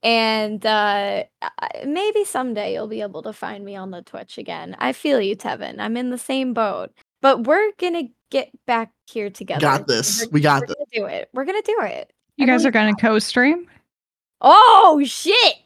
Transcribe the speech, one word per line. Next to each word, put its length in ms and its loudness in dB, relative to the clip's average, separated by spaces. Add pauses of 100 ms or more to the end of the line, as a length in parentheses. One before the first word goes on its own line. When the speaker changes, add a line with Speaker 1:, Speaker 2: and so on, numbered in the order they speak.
Speaker 1:
And, 640 -2
uh, 580 0 (160)
I, 280 -8 (180)
maybe 380 -2
someday 500 -6
you'll 140 -8
be 140 -8
able 200 -10
to 100 -10
find 320 -14
me 120 -16
on 160 -12
the 100 -16
Twitch 340 -18
again. 440 -12
I 120 -2
feel 280 0
you, 160 -4
Tevin. 420 -10
I'm 180 -6
in 140 -6
the 80 -8
same 360 -6
boat. 360 -4 (300)
But 240 2
we're 340 2
gonna 300 -4 (240)
get 180 -4 (160)
back 240 -2 (160)
here 240 -8
together. 300 -8
Speaker 2:
Got 260 0
this. 400 -2
Speaker 1:
We're, 60 -14
Speaker 2:
We 80 2
got 220 2
Speaker 1:
we're 40 -8
Speaker 2:
this. 100 -8
Speaker 1:
gonna 160 -10
do 220 -6
it. 180 -10
We're 120 -6
gonna 180 -4
do 200 -2
it. 300 -8 (240)
Speaker 3:
You 80 0
Speaker 1:
I 40 4
Speaker 3:
guys 140 4
Speaker 1:
believe 60 4
Speaker 3:
are 40 2
gonna 160 2
Speaker 1:
in 80 2
us. 40 -8
Speaker 3:
co-stream? 680 2 (760)
Speaker 1:
Oh, 640 8
shit! 500 0 (120)